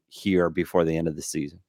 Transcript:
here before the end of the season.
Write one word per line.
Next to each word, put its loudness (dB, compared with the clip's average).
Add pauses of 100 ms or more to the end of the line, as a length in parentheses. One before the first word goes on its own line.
here 0
before 2
the 0
end 0
of -6
the -12
season. -8